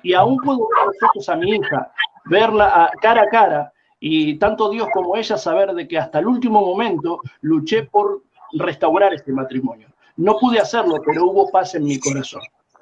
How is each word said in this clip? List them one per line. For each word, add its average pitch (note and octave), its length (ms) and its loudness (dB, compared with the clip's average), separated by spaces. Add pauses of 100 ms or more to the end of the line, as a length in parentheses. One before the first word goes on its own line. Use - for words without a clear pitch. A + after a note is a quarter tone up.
y F3+ 120 0
aún A#3 260 4
puedo B3+ 300 -2
ver - 120 2
a - 60 2
los G3 160 -4
ojos - 260 0
a E3+ 60 0
mi F4 160 -2
hija, F#3 400 -2 (340)
verla G3+ 600 4
a, - 140 0
cara A3+ 220 4
a G3+ 80 4
cara, G#3 420 2 (260)
y D3+ 380 0
tanto G#3 340 0
Dios A3 240 -4
como F3+ 220 -2
ella A3 200 -4
saber F#3+ 380 0
de E3+ 140 -8
que E3 100 -4
hasta D3+ 220 -4
el F3+ 80 -2
último A3+ 340 2
momento F3+ 600 -2 (200)
luché D#3 420 0
por G3+ 400 -2 (300)
restaurar E3 640 0
este C#3+ 160 -10
matrimonio. C3 560 -6 (300)
No G3+ 200 -2
pude A#3+ 220 2
hacerlo, F#3 440 -2
pero D#3+ 220 0
hubo G3 240 2
paz F#3 240 0
en D#3 120 -4
mi C#3+ 120 -2
corazón. C3+ 440 -6 (400)